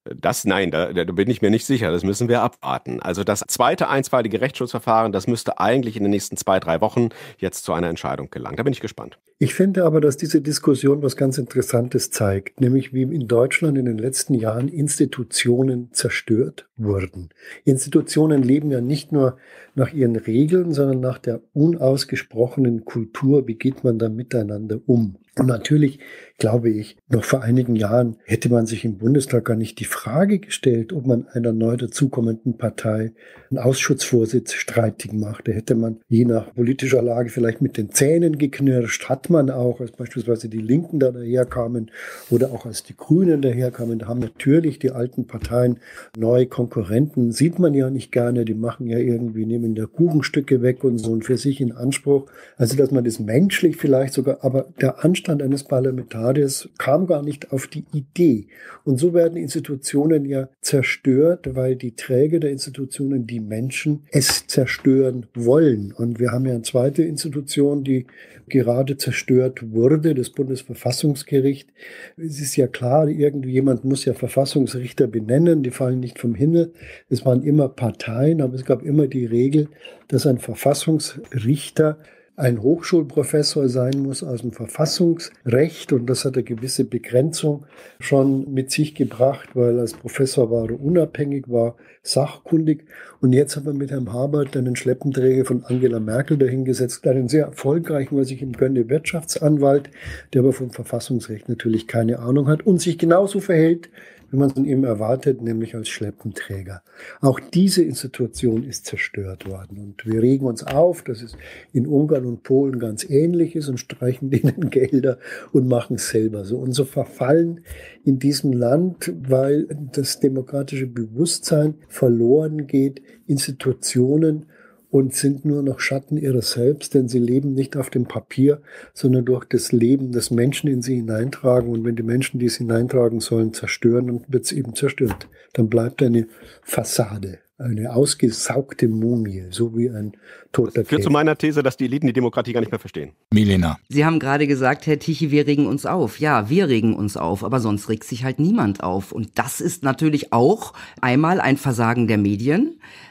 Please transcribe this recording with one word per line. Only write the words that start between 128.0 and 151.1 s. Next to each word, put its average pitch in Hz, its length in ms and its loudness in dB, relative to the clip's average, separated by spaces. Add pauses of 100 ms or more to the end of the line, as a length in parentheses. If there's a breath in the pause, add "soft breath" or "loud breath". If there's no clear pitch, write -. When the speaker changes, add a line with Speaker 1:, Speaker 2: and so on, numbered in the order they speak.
Speaker 2:
Papier, 143 560 0 (320 loud breath)
sondern 127 320 2
durch 123 200 0
das - 260 0
Leben, 127 400 2
das 120 180 -2
Menschen 127 400 0
in 127 140 0
sie 127 140 -2
hineintragen. 120 760 0
Und 113 120 -2
wenn 117 120 0
die 117 80 -6
Menschen, 123 360 -2
die 123 60 0
es 113 120 0
hineintragen 117 640 2
sollen, 113 340 0
zerstören, 120 520 0
dann 120 220 -4
wird's 127 240 -2
eben 120 240 -6
zerstört. 131 540 -2 (240 soft breath)
Dann 113 140 2
bleibt 117 360 0
eine 117 240 2 (340 loud breath)
Fassade, 101 800 -4 (180)
eine 120 380 -4
ausgesaugte 127 920 0
Mumie, 110 640 -2
so 113 260 -4
wie 120 140 0
ein 107 220 -8 (400 loud breath)
toter 117 300 0
Speaker 1:
Das - 80 -4
führt 147 120 2
zu - 80 0
Speaker 2:
Käfer. 139 40 4
Speaker 1:
meiner 151 260 4
These, 147 240 0
dass 127 140 0
die 135 80 -2
Eliten 139 200 -2
die 123 80 2
Demokratie 120 400 -2
gar 120 60 0
nicht 110 120 -2
mehr 113 80 -6
verstehen. 78 340 -12 (200)
Speaker 3:
Milena. 98 460 4 (100)
Speaker 4:
Sie 147 160 2
haben 160 140 2
gerade 143 260 0
gesagt, 131 400 0
Herr 151 140 2
Tichy, 156 320 -2
wir 147 160 2
regen 143 180 2
uns 120 220 -2
auf. 151 320 -2
Ja, 135 320 0
wir 180 160 4
regen 113 280 2
uns 104 220 -4
auf, 87 260 -4
aber 120 160 -2
sonst 107 300 -4
regt 110 140 -4
sich 120 200 -10
halt 131 160 -4
niemand 151 440 0
auf. 95 280 -4
Und - 280 -6
das - 220 -4
ist - 200 -4
natürlich 143 500 0
auch 127 420 2 (280 loud breath)
einmal 160 400 2